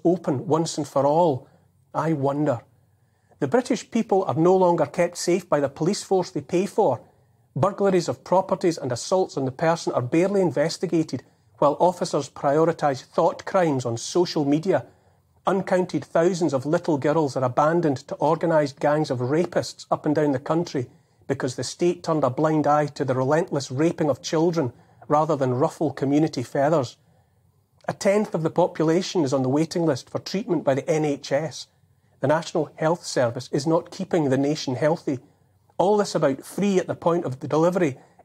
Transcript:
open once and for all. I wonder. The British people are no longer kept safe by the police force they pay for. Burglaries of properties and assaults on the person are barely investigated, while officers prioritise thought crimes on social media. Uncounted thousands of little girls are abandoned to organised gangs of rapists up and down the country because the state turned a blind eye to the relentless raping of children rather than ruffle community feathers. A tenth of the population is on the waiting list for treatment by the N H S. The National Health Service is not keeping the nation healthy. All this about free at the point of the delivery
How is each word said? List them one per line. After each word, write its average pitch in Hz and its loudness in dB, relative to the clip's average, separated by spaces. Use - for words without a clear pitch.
open 165 0
once 160 0
and 147 -6
for 135 0
all. 151 2
I 156 0
wonder. 139 0
The 143 -2
British 240 0
people 202 2
are - -2
no 175 6
longer 170 4
kept 175 -2
safe 180 -2
by 147 2
the 139 0
police 160 -2
force 185 0
they 156 -6
pay 180 -2
for. 175 0
Burglaries 190 0
of 131 -8
properties 185 0
and 131 -6
assaults 185 -2
on 135 -2
the 131 -4
person 165 -2
are 131 0
barely 180 2
investigated, 160 -2
while 147 4
officers 170 0
prioritise 151 0
thought - -2
crimes 156 0
on 117 -2
social 170 -2
media. 151 0
Uncounted 180 0
thousands 170 2
of 131 -2
little 170 0
girls 151 0
are 127 -2
abandoned 151 2
to - -12
organised 156 2
gangs 151 0
of 127 -4
rapists 143 -2
up - -2
and 151 0
down 151 2
the 131 -2
country 160 -4
because 131 -4
the 127 -6
state 175 -2
turned 156 0
a 135 2
blind 151 0
eye 151 4
to 143 -8
the 135 -2
relentless 147 -2
raping 156 0
of 131 -4
children 160 -2
rather 151 2
than 127 0
ruffle 147 -2
community 143 0
feathers. 143 0
A 131 -6
tenth 202 0
of 170 -2
the 156 -2
population 170 0
is 131 0
on 139 0
the 131 0
waiting 160 0
list 139 -2
for - -8
treatment - -4
by 135 2
the 131 -4
N 156 0
H 143 -4
S. 143 -4
The 135 0
National 156 -2
Health 160 -2
Service 127 -2
is 139 -2
not 165 0
keeping 170 -2
the 131 4
nation 143 -2
healthy. 151 -2
All 196 2
this 202 0
about 151 0
free 190 0
at 175 0
the 135 -6
point 170 0
of 131 -8
the 143 -10
delivery 160 2